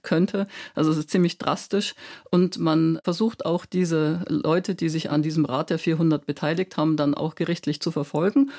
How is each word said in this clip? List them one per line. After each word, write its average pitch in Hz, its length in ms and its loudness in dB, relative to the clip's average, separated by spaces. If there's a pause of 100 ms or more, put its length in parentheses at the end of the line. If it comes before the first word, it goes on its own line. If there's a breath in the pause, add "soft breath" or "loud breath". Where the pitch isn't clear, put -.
könnte. 196 460 0 (260 loud breath)
Also 156 160 2
es 156 80 2
ist - 140 -4
ziemlich 175 260 2
drastisch. - 560 -2 (380 loud breath)
Und 180 260 2
man 160 460 2
versucht 220 420 -2
auch, 170 220 -2
diese 165 600 0
Leute, 170 460 0
die 165 160 -2
sich 160 220 -4
an 151 100 2
diesem 156 240 2
Rat 131 240 -2
der 165 80 0
vierhundert 160 480 2
beteiligt 160 520 -4
haben, 156 200 2
dann 143 160 2
auch 160 220 -4
gerichtlich 160 440 -2
zu 170 120 -4
verfolgen. 175 680 2